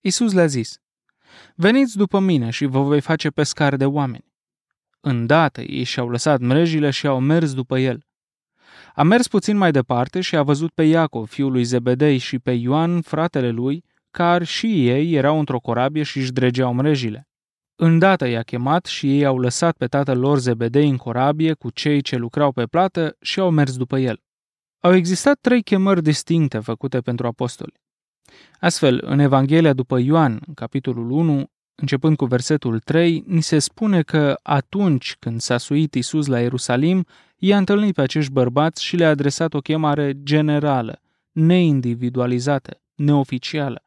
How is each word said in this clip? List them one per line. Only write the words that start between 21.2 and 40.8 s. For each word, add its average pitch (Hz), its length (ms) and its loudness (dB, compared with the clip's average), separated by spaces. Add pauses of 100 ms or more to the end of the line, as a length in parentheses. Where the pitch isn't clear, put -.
cu 123 180 -8
cei 147 300 0
ce 135 160 -6
lucrau 131 360 -2
pe 123 120 -2
plată 165 560 -2
și - 200 -6
au 185 100 2
mers 143 260 2
după 127 220 -4
el. 127 240 -4 (580)
Au 180 140 4
existat 185 460 2
trei 247 220 2
chemări 190 400 0
distincte 156 560 0
făcute 120 420 -6
pentru 123 260 -4
apostoli. - 460 -6 (880)
Astfel, 151 440 2
în 139 140 -2
Evanghelia 143 540 4
după 131 260 -2
Ioan, 135 480 2
în 160 80 -16
capitolul 117 560 -6
unu, 147 400 0 (240)
începând 147 420 0
cu - 80 0
versetul 123 540 0
trei, 165 480 0
ni 165 160 0
se 156 160 0
spune 190 440 0
că 147 400 0
atunci 151 760 -2
când 113 220 -6
s-a 120 180 -2
suit 147 360 -2
Iisus 143 320 -2
la 127 140 0
Ierusalim, 131 680 0 (300)
i-a 196 200 2
întâlnit 202 380 2
pe - 80 0
acești 135 300 -2
bărbați 135 520 0
și - 120 -4
le-a 170 120 4
adresat 147 460 0
o 147 60 -2
chemare 147 600 -2
generală, 147 800 0 (300)